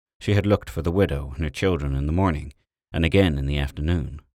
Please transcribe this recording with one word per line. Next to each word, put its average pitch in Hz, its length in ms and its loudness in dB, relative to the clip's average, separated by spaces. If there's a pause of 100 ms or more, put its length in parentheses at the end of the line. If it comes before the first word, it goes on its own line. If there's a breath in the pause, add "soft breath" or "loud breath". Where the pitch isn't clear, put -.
(200)
She 104 140 0
had 101 120 2
looked 101 240 2
for 85 120 -6
the 82 100 0
widow 73 440 0
and 80 100 -2
her - 40 -4
children 71 460 -2
in 69 120 -2
the 76 40 0
morning, 85 420 0 (380)
and 82 140 0
again 82 320 4
in 67 80 -2
the 71 140 0
afternoon, 73 640 -2 (140)